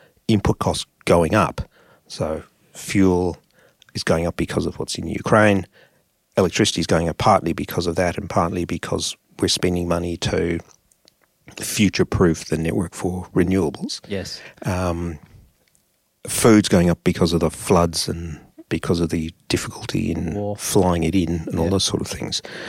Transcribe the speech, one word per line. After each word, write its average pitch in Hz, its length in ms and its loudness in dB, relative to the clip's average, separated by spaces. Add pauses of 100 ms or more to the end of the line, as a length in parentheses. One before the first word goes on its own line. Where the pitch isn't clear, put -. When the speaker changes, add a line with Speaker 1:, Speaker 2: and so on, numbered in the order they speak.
(260)
Speaker 1:
input 107 320 2
costs - 280 -2 (180)
going 85 300 4
up. - 280 2 (460)
So 78 340 -6 (320)
fuel 90 640 2 (560)
is - 100 -8
going 85 220 2
up 85 100 -4
because - 300 -2
of - 120 -8
what's - 180 -8
in - 120 -8
Ukraine. 101 580 2 (720)
Electricity 95 440 2
is 80 60 -2
going 85 220 0
up 82 100 -6
partly 95 340 2
because - 340 -4
of 85 100 -2
that 90 220 0
and 101 100 -8
partly 90 360 0
because 87 520 -6 (240)
we're 95 80 0
spending 87 400 0
money 85 300 -2
to 85 400 -2 (1000)
future-proof - 880 0
the 78 120 -4
network 85 360 -4
for 90 400 -6
renewables. 92 720 0
Speaker 2:
Yes. - 340 -10 (240)
Speaker 1:
Um, 87 540 -4 (1080)
food's 107 420 6
going 87 220 6
up 82 140 0
because 87 280 2
of 82 80 2
the 80 100 2
floods 85 580 2
and 82 300 -8 (300)
because 85 320 -2
of 85 80 0
the 82 240 -4 (160)
difficulty - 640 -4
in 85 240 -4
Speaker 2:
War. 104 220 -4
Speaker 1:
flying 90 480 2
it 80 100 0
in 85 320 0
and - 120 -4
all 80 80 2
Speaker 2:
Yeah. 90 40 0
Speaker 1:
those 98 140 2
sort - 180 -2
of - 60 -8
things. - 340 -8 (260)